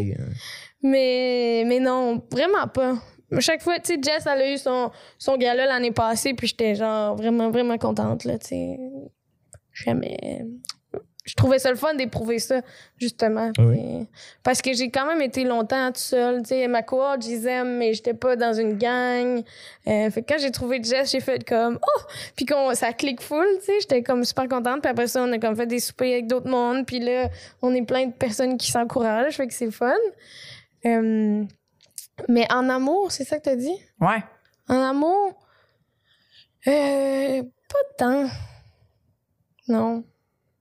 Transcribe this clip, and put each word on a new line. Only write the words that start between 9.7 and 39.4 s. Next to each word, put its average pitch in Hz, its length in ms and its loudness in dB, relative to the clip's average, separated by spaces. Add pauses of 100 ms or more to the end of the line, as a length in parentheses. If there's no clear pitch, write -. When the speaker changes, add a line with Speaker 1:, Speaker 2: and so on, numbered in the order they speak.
Speaker 2:
Jamais. - 760 -6 (800)
Je - 100 -12
trouvais 262 240 4
ça 269 120 2
le 254 60 0
fun 302 180 -2
d'éprouver 233 440 -4
ça, 254 220 0 (380)
justement. 226 600 0
Speaker 1:
Ah 226 60 6
oui. 117 160 6
Speaker 2:
Puis, 240 260 -8 (380)
parce 254 180 0
que 277 100 0
j'ai 240 200 -2
quand 269 140 0
même 330 140 0
été 262 220 -2
longtemps 254 460 0
toute 254 80 -6
seule, 247 460 0
tu 226 80 -10
sais, 262 180 0
ma 233 160 0
cohorte, 262 400 0
je 226 60 -6
les 233 180 -4
aime, 247 300 -2
mais 226 160 2
j'étais 226 200 -2
pas 247 220 0
dans 233 160 2
une 214 260 0
gang. 247 640 0 (460)
Euh, 214 200 2
fait 226 140 -2
que 277 100 -4
quand 311 80 2
j'ai 269 120 0
trouvé 254 280 -2
Jess, 262 300 0
j'ai 262 80 0
fait 247 240 -2
comme, « 233 400 0
Oh ! » 571 180 2 (360)
Puis 262 100 -2
qu'on, 269 300 2
ça 240 160 0
clique 254 280 -4
full, 302 240 0 (140)
tu 381 60 -12
sais, 403 160 0
j'étais 247 240 2
comme 247 200 2
super 262 220 -2
contente. 247 360 -2
Puis 302 100 0
après 240 160 0
ça, 254 120 -2
on 247 120 0
a 226 80 0
comme 220 160 0
fait 240 100 -2
des 240 140 -2
soupers 254 320 -2
avec 240 160 0
d'autres 254 200 0
mondes. 247 380 0
Puis 247 140 -4
là, 247 280 0 (320)
on 254 140 2
est 247 80 2
plein 254 240 0
de 233 60 -4
personnes 254 440 0
qui - 140 -4
s'encouragent, 233 640 0
fait 269 140 -2
que 226 60 -10
c'est 226 180 -4
fun. 240 180 0 (920)
Euh, 220 580 2 (840)
mais 240 240 6
en 254 180 2
amour, 285 400 2
c'est - 140 -6
ça 302 140 -2
que 302 40 -8
t'as 269 140 2
dit ? 285 200 -2 (240)
Speaker 3:
Ouais. 202 220 2 (460)
Speaker 2:
En 254 120 2
amour, 311 540 2 (1300)
euh, 269 720 2
pas - 360 -6 (200)
tant. 269 280 2 (1400)